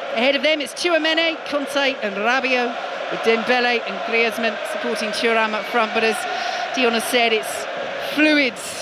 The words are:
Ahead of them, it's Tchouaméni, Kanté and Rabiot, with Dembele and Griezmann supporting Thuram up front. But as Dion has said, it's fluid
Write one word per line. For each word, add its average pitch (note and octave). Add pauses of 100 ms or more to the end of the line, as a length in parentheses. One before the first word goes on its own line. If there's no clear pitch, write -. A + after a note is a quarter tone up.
(160)
Ahead B3+
of C4
them, D4+
it's C4
Tchouaméni, D#4+ (100)
Kanté C#4
and G3+
Rabiot, B3 (360)
with -
Dembele A#3
and G3 (120)
Griezmann A3+ (140)
supporting A3+
Thuram A3
up G#3
front. A3
But A3
as A3 (580)
Dion A#3+
has A3
said, A#3
it's - (500)
fluid D4 (260)